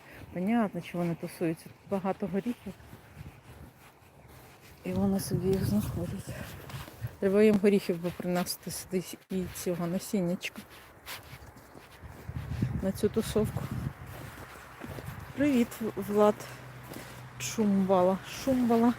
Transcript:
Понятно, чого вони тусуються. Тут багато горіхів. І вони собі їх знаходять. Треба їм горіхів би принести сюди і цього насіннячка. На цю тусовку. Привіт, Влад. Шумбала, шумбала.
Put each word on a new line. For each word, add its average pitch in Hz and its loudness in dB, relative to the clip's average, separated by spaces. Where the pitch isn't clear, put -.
Понятно, 196 2
чого 175 -2
вони 170 0
тусуються. 165 -4
Тут - -20
багато 196 0
горіхів. 196 -4
І 180 -4
вони 190 2
собі 185 0
їх 190 2
знаходять. 196 -2
Треба 202 6
їм 214 8
горіхів 190 4
би 175 -2
принести 180 -2
сюди - -4
і 185 -2
цього 170 -2
насіннячка. 185 -2
На 196 -2
цю - 0
тусовку. - 0
Привіт, 254 6
Влад. 208 4
Шумбала, 190 4
шумбала. 240 4